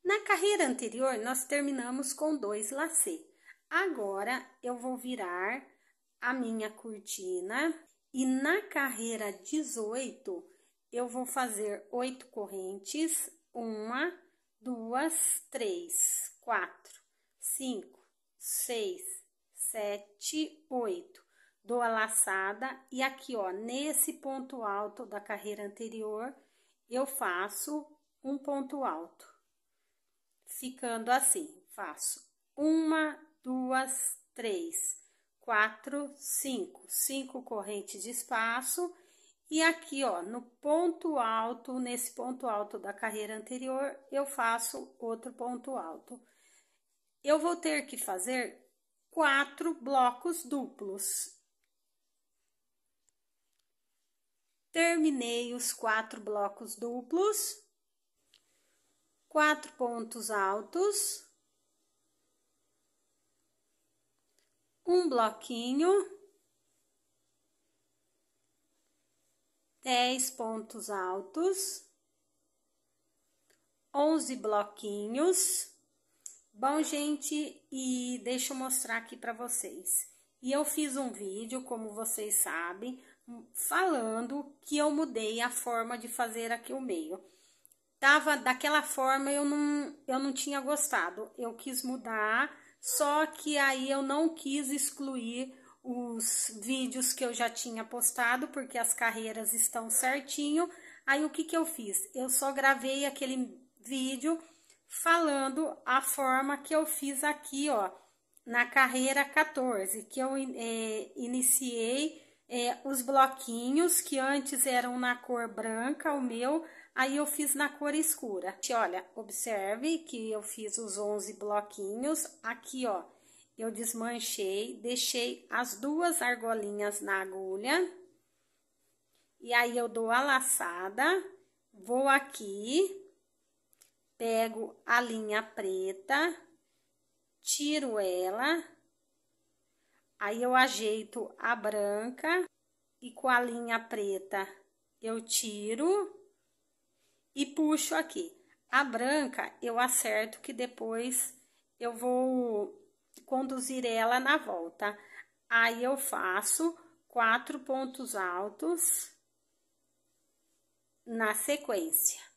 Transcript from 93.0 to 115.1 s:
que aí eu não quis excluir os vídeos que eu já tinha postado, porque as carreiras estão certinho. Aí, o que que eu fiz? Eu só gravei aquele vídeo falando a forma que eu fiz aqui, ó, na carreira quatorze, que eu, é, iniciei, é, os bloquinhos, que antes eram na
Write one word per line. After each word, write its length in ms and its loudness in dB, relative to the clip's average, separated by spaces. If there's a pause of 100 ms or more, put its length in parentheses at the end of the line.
que 320 -2
aí 320 2
eu 100 2
não 320 2
quis 380 -2
excluir 840 -4 (300)
os 720 -2 (100)
vídeos 500 -2
que 120 -2
eu 100 -2
já 160 0
tinha 340 -8
postado, 640 2
porque 320 -6
as 160 2
carreiras 580 0
estão 380 0
certinho. 800 2 (340)
Aí, 200 4
o 60 0
que 120 -2
que 140 -2
eu 100 4
fiz? 480 -4
Eu 160 -2
só 220 2
gravei 520 4
aquele 560 -2 (200)
vídeo 600 -2 (460)
falando 1000 2
a 160 4
forma 580 2
que 140 -6
eu 140 4
fiz 380 -4
aqui, 440 -2
ó, 220 2 (560)
na 180 4
carreira 600 4
quatorze, 800 2
que 160 -6
eu, 160 0
é, 800 -4
iniciei, 1040 0 (260)
é, 360 -2
os 180 -2
bloquinhos, 960 4
que 200 -2
antes 460 2
eram 300 2
na 200 2